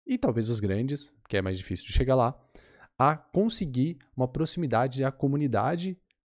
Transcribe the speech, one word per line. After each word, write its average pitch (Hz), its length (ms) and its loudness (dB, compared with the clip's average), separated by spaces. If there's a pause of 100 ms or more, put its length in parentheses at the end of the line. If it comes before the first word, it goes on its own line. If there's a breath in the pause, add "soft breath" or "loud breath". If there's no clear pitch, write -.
e 254 140 -2
talvez 113 320 0
os 113 80 -2
grandes, 107 520 -4 (160)
que - 80 -4
é 98 60 2
mais 95 160 -2
difícil 92 300 -8
de - 60 -6
chegar 131 200 2
lá, 127 260 2 (560 loud breath)
a 147 220 4
conseguir 165 800 -2 (180)
uma 127 120 0
proximidade 131 760 0
à 131 80 0
comunidade 143 840 0 (300)